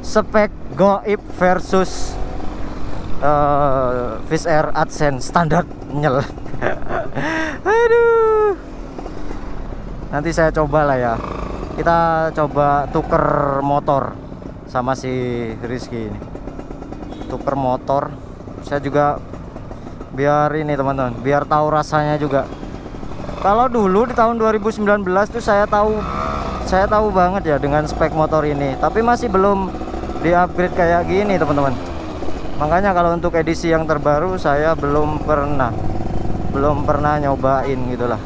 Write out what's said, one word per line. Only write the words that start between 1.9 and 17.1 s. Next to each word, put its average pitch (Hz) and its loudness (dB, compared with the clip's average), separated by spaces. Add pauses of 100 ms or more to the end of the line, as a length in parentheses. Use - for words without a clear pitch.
eh, 135 2
Fish 156 -2
Air 151 2
Adsense 147 0
standar 170 2 (240)
nyel. 143 0 (800)
<laughs> 320 -4
Aduh. 453 4 (1500)
Nanti 147 -2
saya 160 4
coba 151 2
lah 135 2
ya. 117 0 (680)
Kita 165 2
coba 143 2
tuker 156 2 (400)
motor 143 0 (560)
sama 127 -2
si 131 -4 (560)
Rizky 113 -6
ini. 104 -8 (1120)